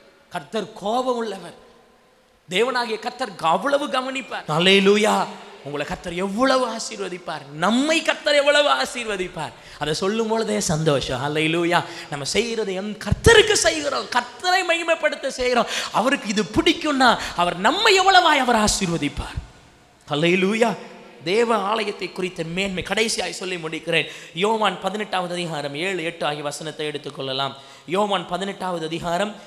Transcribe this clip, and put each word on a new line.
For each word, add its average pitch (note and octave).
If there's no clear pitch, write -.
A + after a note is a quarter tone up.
கர்த்தர் F3
கோபம் B3
உள்ளவர். G3
தேவனாகிய A3+
கர்த்தர் A#3
அவ்வளவு G3+
கவனிப்பார். C4
ஹல்லேலூயா. G3
உங்களை C#3+
கர்த்தர் F3+
எவ்வளவு A#3+
ஆசீர்வதிப்பார், F3+
நம்மை B3+
கர்த்தர் D4
எவ்வளவு C#4+
ஆசீர்வதிப்பார், G#3+
அதை D3
சொல்லும் G#3+
பொழுதே G#3+
சந்தோஷம். D3+
ஹல்லேலூயா. D#3+
நம்ம C#3+
செய்கிறது G#3+
எம் G3+
கர்த்தருக்கு G#4+
செய்கிறோம், D4
கர்த்தரை -
மகிமைப்படுத்த E4
செய்கிறோம். B3
அவருக்கு G#3+
இது G#3+
பிடிக்கும்னா C#4
அவர் F3
நம்மை F#4+
எவ்வளவாய் F4+
அவர் B3
ஆசீர்வதிப்பார். E3+
ஹல்லேலூயா. F#3+
தேவ A3+
ஆலயத்தை G3+
குறித்த F3+
மேன்மை. F3+
கடைசியாய் G3+
சொல்லி F#3
முடிக்கிறேன். D#3+
யோவான் G3+
பதினெட்டாவது F#3
அதிகாரம் D#3
ஏழு, F3
எட்டு E3
ஆகிய D3
வசனத்தை D3+
எடுத்துக்கொள்ளலாம். C#3
யோவான் F#3+
பதினெட்டாவது F#3
அதிகாரம் F3